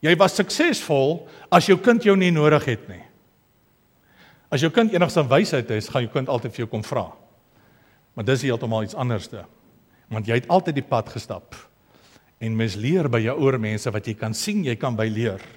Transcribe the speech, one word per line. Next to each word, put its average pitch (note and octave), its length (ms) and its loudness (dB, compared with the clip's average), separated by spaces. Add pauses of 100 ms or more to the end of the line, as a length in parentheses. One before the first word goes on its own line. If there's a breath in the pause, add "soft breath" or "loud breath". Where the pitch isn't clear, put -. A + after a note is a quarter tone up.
Jy E3 160 4
was F3+ 180 4
suksesvol E3+ 920 0 (220 loud breath)
as F3 160 4
jou F#3 120 4
kind A#3 240 4
jou G3+ 140 4
nie F#3 140 4
nodig D3+ 340 4
het A#2 240 -4
nie. F2+ 140 -16 (1500 soft breath)
As C#3 100 0
jou D#3+ 100 2
kind A3 220 2
enigstens E3+ 360 2
wysheid C3+ 400 2
het, A2 200 -2
gaan C3 140 -2
jou A2+ 100 -6
kind C3 160 -4
altyd A#2+ 240 -4
vir - 60 -16
jou A2+ 100 -6
kom A2 140 -6
vra. G2 300 -6 (1000 soft breath)
Maar A2 100 -6
dis C3 180 0
heeltemal A2+ 400 -2
iets G#2 120 -8
anderste. A#2 500 -6 (640 soft breath)
Want A2 180 -6
jy A2+ 80 0
het B2 140 -6
altyd F3 260 0
die C#3 140 -6
pad A2+ 200 -2
gestap. - 460 -14 (880 soft breath)
En A2+ 160 -4
mens A2 180 0
leer D3 340 0
by A#2 100 0
jou A2+ 200 -2
ouer C3+ 200 2
mense A2 320 -4
wat G#2 160 -6
jy A2 80 -6
kan A2 200 -6
sien, G#3 300 -2
jy A#2+ 120 -2
kan B2 200 -4
by A2 100 0
leer. A2 340 -2 (160)